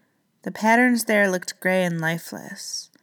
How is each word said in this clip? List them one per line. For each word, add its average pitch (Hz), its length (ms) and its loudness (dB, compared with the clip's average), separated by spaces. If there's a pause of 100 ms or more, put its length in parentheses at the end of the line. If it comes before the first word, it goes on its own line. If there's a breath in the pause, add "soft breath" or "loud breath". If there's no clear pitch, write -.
(420)
The 190 100 -8
patterns 233 540 2
there 202 260 4
looked - 300 -6
gray 185 240 2
and 170 160 -2
lifeless. - 880 -8 (140)